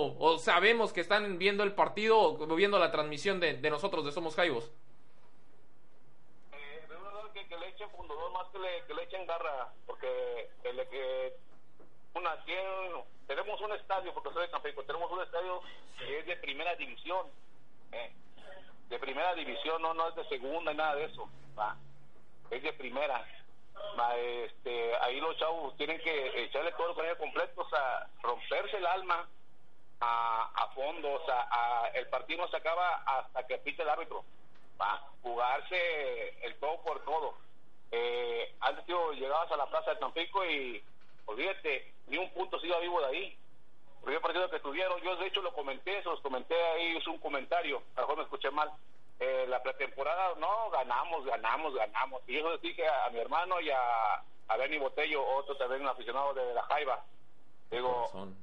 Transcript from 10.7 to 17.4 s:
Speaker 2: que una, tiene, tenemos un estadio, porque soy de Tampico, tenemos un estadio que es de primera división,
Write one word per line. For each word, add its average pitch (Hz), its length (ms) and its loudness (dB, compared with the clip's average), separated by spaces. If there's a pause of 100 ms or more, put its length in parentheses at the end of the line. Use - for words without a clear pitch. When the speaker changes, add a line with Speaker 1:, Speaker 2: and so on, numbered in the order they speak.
Speaker 2:
que 131 440 0 (840)
una, 170 200 0 (100)
tiene, 180 180 0 (640)
tenemos 185 340 -2
un 214 120 -2
estadio, 190 400 0
porque 143 200 -4
soy 170 100 0
de - 80 0
Tampico, 143 320 -2
tenemos 160 280 -2
un 185 100 -2
estadio 180 400 -2 (360)
que 135 220 -4
es 160 60 -6
de 170 120 -4
primera 156 380 -2
división, 156 520 -4 (640)